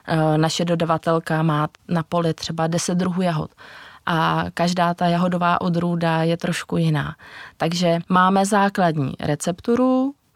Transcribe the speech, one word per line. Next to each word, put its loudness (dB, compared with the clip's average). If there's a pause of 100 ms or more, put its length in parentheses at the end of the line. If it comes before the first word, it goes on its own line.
eh, 2
naše 0
dodavatelka 0
má 2 (200)
na -2
poli -2
třeba -4
deset -2
druhů -2
jahod. -2 (560)
A 0 (100)
každá 2
ta -2
jahodová 2
odrůda 0
je 0
trošku -4
jiná. 0 (400)
Takže 0 (100)
máme 4
základní 2
recepturu, 0 (220)